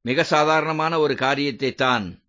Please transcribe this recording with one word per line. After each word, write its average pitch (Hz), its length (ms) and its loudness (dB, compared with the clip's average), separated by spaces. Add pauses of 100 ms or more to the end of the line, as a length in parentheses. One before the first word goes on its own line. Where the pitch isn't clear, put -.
மிக 139 240 0
சாதாரணமான 156 720 0
ஒரு 143 180 2
காரியத்தை 135 580 -2
தான் 113 540 -2